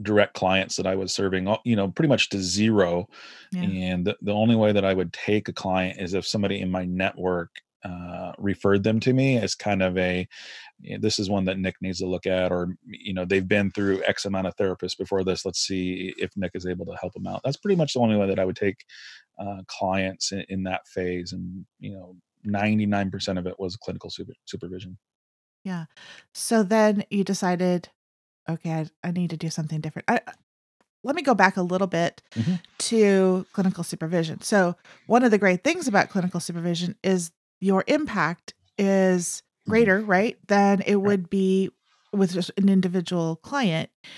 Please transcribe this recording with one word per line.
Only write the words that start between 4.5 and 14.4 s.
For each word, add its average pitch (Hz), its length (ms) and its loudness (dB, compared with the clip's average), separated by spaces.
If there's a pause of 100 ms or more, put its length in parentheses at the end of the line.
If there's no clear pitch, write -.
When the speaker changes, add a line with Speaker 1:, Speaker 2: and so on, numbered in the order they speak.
Speaker 1:
way 107 160 4
that 101 140 2
I 95 100 2
would 90 180 -2
take 104 360 -2
a 90 40 -10
client 92 480 -2
is 90 140 -6
if 90 120 -2
somebody 101 340 -2
in 95 100 -4
my 92 140 -2
network, 90 680 -2 (340)
uh, 90 540 -10
referred 98 440 2
them 110 160 2
to 127 140 2
me 131 240 2
as 107 180 -2
kind 101 280 -2
of 92 160 2
a, 90 280 0 (540)
"Yeah, - 180 -12
this 107 200 0
is 101 100 -2
one 98 160 0
that 95 140 -2
Nick 95 240 -2
needs 92 160 -6
to 95 80 -4
look 90 180 -4
at," 92 260 0
or, 90 240 -2 (120)
you 104 260 -12
know, 92 140 -4
"They've 95 200 2
been 101 260 2
through 98 340 0
X - 180 -2
amount 98 220 -2